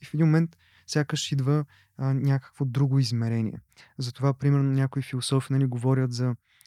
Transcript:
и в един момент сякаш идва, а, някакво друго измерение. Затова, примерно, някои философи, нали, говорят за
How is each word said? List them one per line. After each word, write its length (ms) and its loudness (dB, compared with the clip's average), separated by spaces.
и 20 -20
в 100 -16
един 120 2
момент 300 2
сякаш 460 -4
идва, 320 0
а, 180 -2
някакво 500 -2
друго 340 0
измерение. 640 -2
Затова, 360 -2
примерно, 380 2
някои 300 0
философи, 500 -2
нали, 140 2
говорят 460 0
за 240 -2